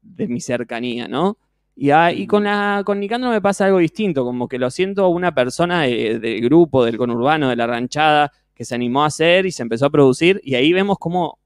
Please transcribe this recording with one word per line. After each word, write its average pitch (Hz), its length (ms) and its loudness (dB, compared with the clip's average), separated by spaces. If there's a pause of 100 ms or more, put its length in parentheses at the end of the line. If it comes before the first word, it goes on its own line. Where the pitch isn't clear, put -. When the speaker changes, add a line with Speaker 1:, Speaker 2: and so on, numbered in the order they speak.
Speaker 1:
de - 260 -8
mi 120 120 -6
cercanía, 120 680 -6
¿no? 180 300 -2 (380)
Y, 139 140 -2
ah, 165 220 4
y 196 140 -6
con 208 160 2
Speaker 2:
Mm. 208 40 -2
Speaker 1:
la, 202 400 -2
con 202 140 -2
Nicandro 240 300 -4
me 220 120 0
pasa 196 240 0
algo 190 120 4
distinto, 165 460 0
como 123 240 -4
que 127 100 -8
lo 143 120 -2
siento 190 380 0
una 175 260 0
persona 165 480 0
de, 117 380 0
del 110 200 -4
grupo, 139 440 4
del 113 120 0
conurbano, 123 520 0
de 120 80 0
la 117 100 0
ranchada, 147 680 0 (220)
que 120 100 -14
se 127 120 -8
animó 123 260 0
a 151 60 2
hacer 170 380 2
y 180 40 -2
se - 120 -10
empezó 117 240 -2
a 147 40 2
producir, 151 540 4
y 131 100 -4
ahí 143 180 4
vemos 196 260 0
cómo 170 480 -4